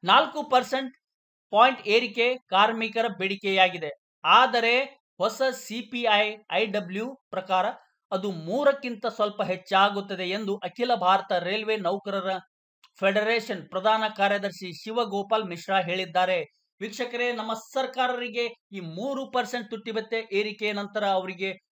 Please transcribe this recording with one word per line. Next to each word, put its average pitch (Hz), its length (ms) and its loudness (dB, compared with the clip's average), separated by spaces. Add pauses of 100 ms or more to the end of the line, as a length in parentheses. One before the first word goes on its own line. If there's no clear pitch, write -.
ನಾಲ್ಕು 269 400 4
ಪರ್ಸೆಂಟ್ 254 500 0 (580)
ಪಾಯಿಂಟ್ 233 360 4
ಏರಿಕೆ 240 480 2 (140)
ಕಾರ್ಮಿಕರ 226 560 2 (140)
ಬೇಡಿಕೆಯಾಗಿದೆ. 185 720 0 (340)
ಆದರೆ 240 840 4 (120)
ಹೊಸ 220 240 -2 (100)
ಸಿ 226 300 -10
ಪಿ 240 200 -8
ಐ 214 340 2 (160)
ಐ 190 140 2
ಡಬ್ಲ್ಯೂ 208 500 -6 (140)
ಪ್ರಕಾರ 185 360 0 (460)
ಅದು 196 200 -2
ಮೂರಕ್ಕಿಂತ 240 720 0
ಸ್ವಲ್ಪ 208 360 -2
ಹೆಚ್ಚಾಗುತ್ತದೆ 190 840 0
ಎಂದು 196 340 -4
ಅಖಿಲ 240 380 -2
ಭಾರತ 185 360 2
ರೈಲ್ವೆ 208 460 0
ನೌಕರರ 190 520 -4 (720)
ಫೆಡರೇಷನ್ 208 680 0
ಪ್ರಧಾನ 214 340 2 (140)
ಕಾರ್ಯದರ್ಶಿ 196 680 -2
ಶಿವಗೋಪಾಲ್ 214 600 -2
ಮಿಶ್ರಾ 180 360 -2
ಹೇಳಿದ್ದಾರೆ. 180 600 0 (380)
ವೀಕ್ಷಕರೇ, 240 500 -4
ನಮ್ಮ 226 220 -4
ಸರ್ಕಾರರಿಗೆ 247 920 -4 (240)
ಈ 196 80 -10
ಮೂರು 208 520 -6
ಪರ್ಸೆಂಟ್ 247 380 -4
ತುಟ್ಟಿ 220 220 -10
ಭತ್ಯೆ 220 400 -4
ಏರಿಕೆ 208 420 -2
ನಂತರ 202 340 -4
ಅವರಿಗೆ 190 460 -2 (200)